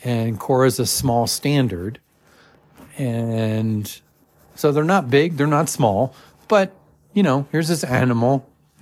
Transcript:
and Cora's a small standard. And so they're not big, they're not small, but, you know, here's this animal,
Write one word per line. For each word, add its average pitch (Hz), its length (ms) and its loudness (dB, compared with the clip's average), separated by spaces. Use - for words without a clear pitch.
and 113 360 -4
Cora's 131 400 2
a 120 60 0
small 120 420 -2
standard. 123 720 -2
And 110 1040 -4
so 151 160 0
they're 151 120 0
not 165 260 0
big, 151 280 2
they're 143 100 0
not 156 220 0
small, 113 440 0
but, 196 260 2
you 202 100 2
know, 139 280 2
here's 156 160 -2
this 165 160 -2
animal, 127 640 0